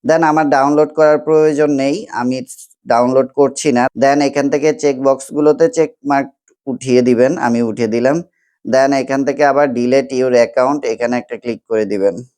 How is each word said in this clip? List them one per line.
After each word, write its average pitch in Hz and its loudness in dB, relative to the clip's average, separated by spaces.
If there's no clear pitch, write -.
Then 165 2
আমার 156 2
ডাউনলোড 147 2
করার 151 4
প্রয়োজন 156 2
নেই, 139 -2
আমি 127 -4
ডাউনলোড 123 2
করছি 143 0
না। 123 2
Then 139 4
এখান 143 -2
থেকে 147 0
চেক 139 0
বক্সগুলোতে 147 0
চেক 160 0
মার্ক 139 0
উঠিয়ে 127 0
দিবেন, 123 4
আমি 117 0
উঠিয়ে 110 -4
দিলাম। 131 -2
Then 131 0
এখান 135 -4
থেকে 143 -2
আবার 143 2
delete 123 0
your 127 0
account, 131 -2
এখানে 120 -4
একটা 120 -12
ক্লিক 117 -8
করে 110 0
দিবেন। 98 0